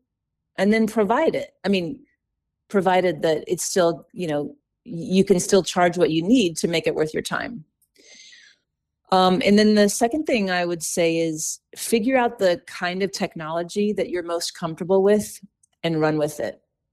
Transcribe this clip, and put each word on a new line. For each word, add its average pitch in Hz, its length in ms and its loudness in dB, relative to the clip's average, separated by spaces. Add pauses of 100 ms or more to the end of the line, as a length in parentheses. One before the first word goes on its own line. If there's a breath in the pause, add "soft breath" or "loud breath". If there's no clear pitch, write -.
(560)
and 196 160 2
then 220 140 2
provide 226 480 0
it. 127 200 -8 (100)
I 185 40 -2
mean, 180 320 -2 (680)
provided 180 540 2
that 160 240 0
it's 175 180 -4
still, 170 480 0
you 180 140 -8
know, 147 160 -2
y-, - 120 -10 (300)
you 185 400 0
can 180 160 2
still 190 220 2
charge 180 340 0
what 160 140 2
you 160 120 0
need 185 360 2
to 180 100 -2
make 165 180 -2
it 156 80 0
worth 156 200 -2
your 160 80 -4
time. - 420 -8 (1500 soft breath)
Um, 185 320 4
and 202 140 6
then 214 160 6
the 208 140 6
second 277 360 -2
thing 214 260 0
I 180 140 0
would 175 180 -4
say 170 340 0
is 160 420 -4 (180)
figure 233 400 0
out 240 220 0
the 175 280 0
kind 185 360 -6
of 190 80 -2
technology 170 840 -4
that 180 160 -4
you're 175 120 -4
most 170 340 -6
comfortable 180 460 0
with 208 380 2 (420)
and 165 180 -2
run 156 180 2
with 147 200 -2
it. - 220 -8 (320)